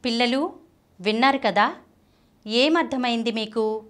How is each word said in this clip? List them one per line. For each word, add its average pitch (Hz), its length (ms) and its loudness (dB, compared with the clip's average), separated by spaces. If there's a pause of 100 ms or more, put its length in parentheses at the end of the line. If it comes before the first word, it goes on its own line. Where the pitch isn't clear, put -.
పిల్లలు 247 480 0 (480)
విన్నారు 233 360 2
కదా, 214 360 2 (720)
ఏమర్థమైంది 247 840 0
మీకు 220 580 -4